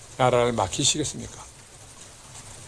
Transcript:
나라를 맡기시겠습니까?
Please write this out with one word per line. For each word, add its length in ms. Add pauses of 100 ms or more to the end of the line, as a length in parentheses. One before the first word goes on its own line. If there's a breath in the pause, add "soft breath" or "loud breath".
(180)
나라를 340
맡기시겠습니까? 880 (1300)